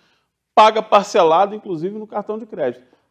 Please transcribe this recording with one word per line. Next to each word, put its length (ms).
paga 280
parcelado, 720
inclusive, 440
no 100
cartão 300
de 80
crédito. 380